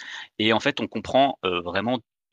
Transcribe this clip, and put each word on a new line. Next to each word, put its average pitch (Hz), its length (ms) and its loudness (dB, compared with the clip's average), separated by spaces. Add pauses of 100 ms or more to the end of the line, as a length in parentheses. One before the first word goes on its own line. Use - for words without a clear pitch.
(380)
Et 107 140 4
en 110 80 4
fait, 139 220 -2
on 104 60 -2
comprend, 131 580 2
euh, 90 160 0
vraiment 98 380 -2 (340)